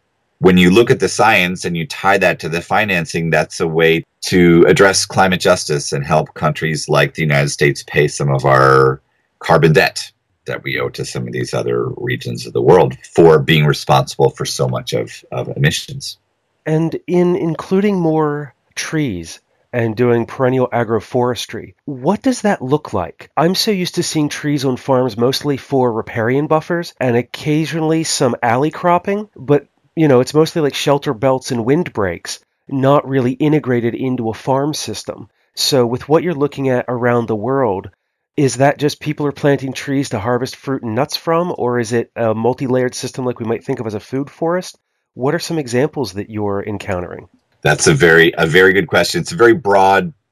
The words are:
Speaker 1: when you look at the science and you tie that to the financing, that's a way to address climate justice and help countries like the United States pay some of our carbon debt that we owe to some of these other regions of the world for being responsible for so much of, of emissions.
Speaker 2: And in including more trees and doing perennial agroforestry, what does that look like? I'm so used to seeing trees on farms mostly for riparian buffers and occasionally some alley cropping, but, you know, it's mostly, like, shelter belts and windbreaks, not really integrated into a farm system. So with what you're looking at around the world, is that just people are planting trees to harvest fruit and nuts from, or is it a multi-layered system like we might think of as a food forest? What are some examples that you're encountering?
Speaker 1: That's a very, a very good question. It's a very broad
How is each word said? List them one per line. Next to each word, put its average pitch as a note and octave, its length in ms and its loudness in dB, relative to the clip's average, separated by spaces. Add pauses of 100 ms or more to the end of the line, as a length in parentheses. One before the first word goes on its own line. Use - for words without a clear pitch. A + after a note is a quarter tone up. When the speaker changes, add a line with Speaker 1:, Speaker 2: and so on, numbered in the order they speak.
(400)
Speaker 1:
when F2+ 180 4
you F2+ 140 6
look A#2 180 4
at F2+ 100 0
the F#2+ 80 0
science F#2 560 0
and E2+ 140 -6
you E2 80 -4
tie G2 320 -2
that F2 220 0
to E2 100 -8
the E2 120 -4
financing, F2+ 680 -2
that's D#2 300 -2
a F2 80 -2
way E2 360 2 (180)
to F2 460 6
address F#2+ 380 4
climate F#2 340 0
justice D#2 540 0
and C#2 100 -4
help D2+ 300 -2
countries D#2 560 -4
like C#2+ 240 2
the E2+ 80 -6
United C#2+ 280 0
States C#2+ 360 0
pay D2 220 0
some C#2+ 220 -4
of C2+ 140 -2
our C2+ 560 4 (400)
carbon D3+ 340 4
debt - 380 0 (340)
that C2 180 -10
we C2 160 -6
owe B1+ 100 -4
to C2+ 160 -10
some A#1+ 220 -8
of A#1+ 60 -10
these B1+ 200 -6
other A#1+ 440 -2
regions - 500 -8
of - 60 -10
the - 100 -2
world D2+ 340 4 (160)
for D#2+ 240 8
being D2+ 280 2
responsible C#2 640 0
for - 140 -8
so - 220 -4
much B1 260 -8
of, - 380 -8
of - 240 -8
emissions. - 600 -4 (480)
Speaker 2:
And D#3 400 -2
in F3 300 2
including F#3+ 640 0
more D3+ 560 -2 (180)
trees G#2+ 680 -6 (340)
and A#2 220 -2
doing A#2+ 300 2
perennial B2+ 420 0
agroforestry, A2+ 1080 -4 (100)
what D3 360 -4
does B3+ 200 -2
that G3+ 200 -2
look C3 300 -2
like? F2 460 -8
I'm E3+ 180 2
so A3 160 -2
used F3+ 240 -4
to F3 80 -2
seeing D3+ 260 -2
trees C#3+ 360 -4
on B2+ 120 0
farms B2+ 380 0
mostly C3 420 0
for B2+ 360 0
riparian B2 540 -2
buffers E3 520 -2
and B2 160 0
occasionally D#3 880 -2
some B2 400 -2
alley B2+ 260 0
cropping, F#3 640 -2
but, C#3 340 0 (280)
you D#3 140 4
know, B2 100 6
it's B2+ 140 0
mostly, D#3+ 280 2
like, C#3 120 0
shelter C#3+ 400 0
belts C3 380 -2
and A#2 120 -2
windbreaks, A#2 800 -2 (240)
not C3+ 400 2
really C3 240 0
integrated B2+ 640 0
into B2 340 -4
a G#2+ 40 -4
farm C#3 400 -2
system. - 560 -12 (260)
So B2+ 300 2
with B2 240 -4
what D#3+ 140 4
you're F3 100 -2
looking C#3 340 -2
at B2+ 220 0
around A#2+ 380 0
the A2 80 -2
world, G#2+ 560 -2 (440)
is C3 220 0
that C#3 200 2
just C#3 220 -2
people D3 260 -6
are C#3 80 -2
planting C3+ 380 0
trees C3+ 380 -4
to A#2 100 -4
harvest A#2+ 380 -4
fruit - 260 -6
and A2 120 -4
nuts C#3+ 200 -2
from, E3 420 -2
or A#2+ 220 0
is A#2 140 -4
it A#2 240 -2
a A2+ 160 0
multi-layered B2 640 -2
system B2+ 300 -8
like B2 140 -4
we A#2+ 60 -8
might A2 180 -4
think C3 160 -6
of A2+ 80 -4
as G#2 60 -4
a G#2 80 -6
food C#3 280 -6
forest? F3 480 -6 (360)
What C3 220 -2
are E3 40 -2
some E3 200 -4
examples B2+ 540 -2
that G2+ 160 -10
you're G2+ 320 -4
encountering? F#2+ 680 -8 (320)
Speaker 1:
That's D2 240 0
a E2+ 80 6
very, E2 460 6
a D#2+ 80 2
very F#2 260 6
good F#2 140 2
question. F2 340 0
It's - 120 -8
a - 20 -8
very A#2 180 6
broad G2+ 580 2 (200)